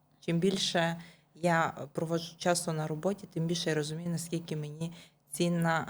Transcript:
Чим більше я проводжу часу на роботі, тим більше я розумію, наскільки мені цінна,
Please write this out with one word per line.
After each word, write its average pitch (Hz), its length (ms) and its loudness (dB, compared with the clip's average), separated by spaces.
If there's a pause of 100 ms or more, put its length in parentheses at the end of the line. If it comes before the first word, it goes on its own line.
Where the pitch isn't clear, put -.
(200)
Чим 170 180 0
більше 175 580 2 (380)
я 165 380 4 (200)
проводжу 165 460 -4
часу 175 340 2
на 156 140 -2
роботі, 156 480 -2
тим 165 120 0
більше 170 220 0
я 156 80 2
розумію, 156 340 -2
наскільки 165 460 -4
мені 151 360 -6 (380)
цінна, 170 600 2